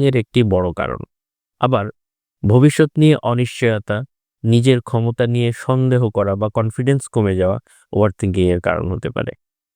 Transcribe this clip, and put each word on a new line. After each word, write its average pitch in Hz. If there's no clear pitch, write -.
এর 135
একটি 120
বড় 92
কারণ। 62
আবার 123
ভবিষ্যৎ 139
নিয়ে 156
অনিশ্চয়তা, 117
নিজের 120
ক্ষমতা 117
নিয়ে 120
সন্দেহ 127
করা 101
বা 107
কনফিডেন্স 123
কমে 101
যাওয়া 92
ওভারথিংকিং 98
এর 87
কারণ 82
হতে -
পারে। -